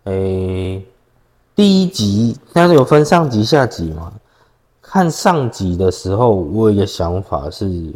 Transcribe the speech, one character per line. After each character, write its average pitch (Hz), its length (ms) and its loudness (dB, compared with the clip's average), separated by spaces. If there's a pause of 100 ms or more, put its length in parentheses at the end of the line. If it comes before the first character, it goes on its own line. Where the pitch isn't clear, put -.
诶， 95 840 -4 (680)
第 196 260 4
一 185 60 0
集， 110 500 -2 (160)
但 175 160 4
是 175 60 6
有 135 100 6
分 151 180 4
上 165 240 2
集、 110 160 0
下 135 220 2
集 85 280 -6
嘛。 82 200 -14 (680)
看 180 300 0
上 156 400 0
集 92 260 -4
的 92 140 0
时 92 260 -4
候， 113 200 4
我 101 340 0
有 104 60 2
一 98 40 2
个 98 60 2
想 87 360 -4
法 76 280 -8
是， 87 460 -6